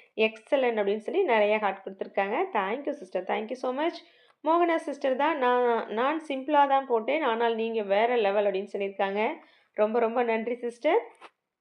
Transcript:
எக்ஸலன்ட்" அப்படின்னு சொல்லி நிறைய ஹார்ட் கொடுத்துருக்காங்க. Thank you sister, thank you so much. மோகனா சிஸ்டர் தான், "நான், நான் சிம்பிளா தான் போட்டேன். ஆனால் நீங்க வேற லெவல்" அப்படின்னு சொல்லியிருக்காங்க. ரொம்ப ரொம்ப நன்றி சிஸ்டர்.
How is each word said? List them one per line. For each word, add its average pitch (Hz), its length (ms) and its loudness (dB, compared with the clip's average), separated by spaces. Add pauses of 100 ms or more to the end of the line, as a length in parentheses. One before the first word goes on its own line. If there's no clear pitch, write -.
(160)
எக்ஸலன்ட்" 220 640 0
அப்படின்னு 208 260 -2
சொல்லி 330 160 0
நிறைய 214 360 2
ஹார்ட் 196 260 -4
கொடுத்துருக்காங்க. 202 520 -4 (160)
Thank 220 360 -4
you 294 120 -2
sister, 185 220 -6
thank 208 260 -4
you 254 40 -8
so 254 260 -6
much. 320 200 -2 (460)
மோகனா 339 320 4
சிஸ்டர் 277 400 -2
தான், 294 220 0
"நான், 247 500 2
நான் 269 400 -2
சிம்பிளா 285 400 2
தான் 269 180 2
போட்டேன். 254 360 0
ஆனால் 233 320 2
நீங்க 226 280 -2
வேற 208 340 2
லெவல்" 202 300 2
அப்படின்னு 196 260 -2
சொல்லியிருக்காங்க. 202 560 -2 (440)
ரொம்ப 214 260 0
ரொம்ப 233 240 2
நன்றி 226 320 0
சிஸ்டர். 240 440 0 (640)